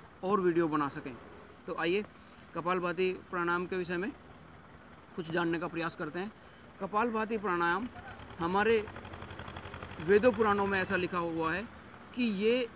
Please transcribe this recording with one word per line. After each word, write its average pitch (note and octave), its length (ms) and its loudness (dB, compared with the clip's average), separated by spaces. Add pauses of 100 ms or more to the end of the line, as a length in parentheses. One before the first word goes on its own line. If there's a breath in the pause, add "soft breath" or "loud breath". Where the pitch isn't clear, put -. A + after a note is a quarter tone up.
(240)
और G3 160 4
वीडियो E3+ 280 4
बना D3+ 200 0
सकें। C3+ 280 -8 (500)
तो F3 80 -6
आइए F3 300 0 (500 loud breath)
कपालभाति F3 580 0 (180)
प्राणायाम F3 360 0
के F#3 100 -2
विषय F3+ 200 -2
में G3+ 160 -2 (1040)
कुछ E3 140 -6
जानने E3+ 280 2
का E3+ 80 -4
प्रयास E3 300 -4
करते D#3+ 220 -6
हैं। G3+ 140 -6 (480 loud breath)
कपालभाति A3 580 0
प्राणायाम F3+ 500 2 (500)
हमारे G#3 480 4 (1120)
वेदों G3+ 320 6
पुराणों G3+ 340 4
में G3 140 2
ऐसा F#3 160 0
लिखा F3+ 220 0
हुआ E3 360 0
है F#3+ 80 -2 (520)
कि B3 80 0
ये A#3 540 4